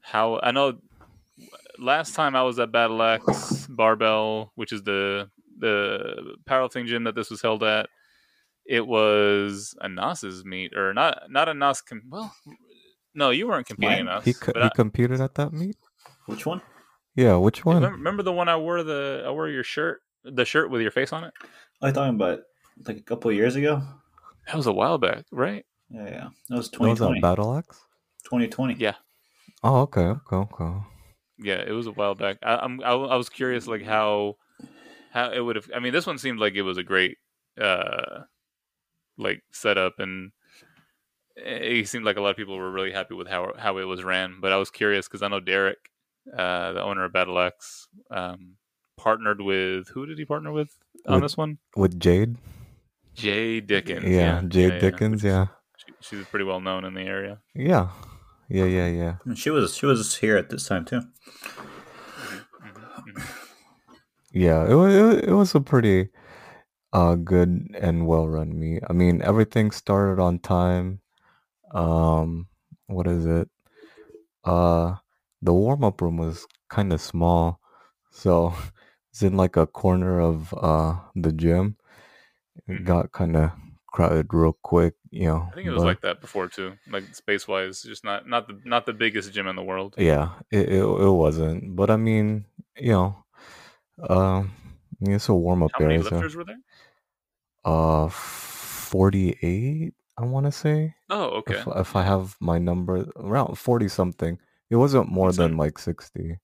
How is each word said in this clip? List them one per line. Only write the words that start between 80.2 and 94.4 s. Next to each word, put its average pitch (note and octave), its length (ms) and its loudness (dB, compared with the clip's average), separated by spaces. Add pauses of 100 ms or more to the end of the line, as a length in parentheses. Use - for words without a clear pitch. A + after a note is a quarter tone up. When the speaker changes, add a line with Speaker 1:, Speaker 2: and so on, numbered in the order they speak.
Speaker 3:
of, D#2+ 340 0
uh, D#2+ 420 2 (180)
the E2 180 0
gym. E2+ 440 0 (920)
It F#2+ 80 -10
Speaker 1:
Mm-hmm. F2+ 100 -10
Speaker 3:
got F2 280 2
kinda E2 400 2 (340)
crowded E2 480 0
real E2 180 4 (100)
quick, E2+ 320 2 (160)
you F2 180 -4
know, E2+ 220 0
Speaker 1:
I - 40 -20
think F#3 120 -12
it E3+ 40 -4
was F2+ 120 0
Speaker 3:
but F2 40 4
Speaker 1:
like F#2+ 160 0
that F2+ 180 -6
before F#2 280 -8
too, F#2+ 260 -10 (160)
like, G2+ 240 -10
space-wise, F#2+ 680 -4
just A2 220 -18
not, G2+ 240 -8
not A#2+ 200 -4
the, G2+ 160 -18
not A#2+ 220 0
the A#2+ 60 -4
biggest G#2+ 400 -2
gym G2 140 -4
in F#2 100 -6
the F#2 60 -8
world. F#2+ 360 -6
Speaker 3:
Yeah, D#2+ 320 2 (200)
it, G#2 180 2
it, F#2+ 140 2
it G2 280 4
wasn't. D#2+ 640 2
But G2+ 140 2
I A2 60 4
mean, G#2+ 480 0 (320)
you A#2 160 0
know, G2 320 2 (840)
um, F#2+ 440 2 (480)